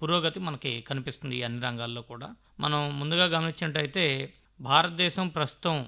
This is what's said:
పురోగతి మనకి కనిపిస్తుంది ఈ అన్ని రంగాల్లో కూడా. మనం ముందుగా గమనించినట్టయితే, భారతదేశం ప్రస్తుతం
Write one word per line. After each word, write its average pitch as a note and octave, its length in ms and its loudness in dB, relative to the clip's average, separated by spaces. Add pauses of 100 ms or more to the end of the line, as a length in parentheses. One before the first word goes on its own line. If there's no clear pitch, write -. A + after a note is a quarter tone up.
పురోగతి E3 360 2
మనకి C#3 420 -4
కనిపిస్తుంది B2+ 560 -4
ఈ B2 60 -2
అన్ని A#2+ 220 -4
రంగాల్లో A#2 360 -4
కూడా. C3 340 -14 (240)
మనం D3 400 0
ముందుగా E3 260 4
గమనించినట్టయితే, D#3 1080 0 (280)
భారతదేశం E3+ 640 4
ప్రస్తుతం D#3 600 -2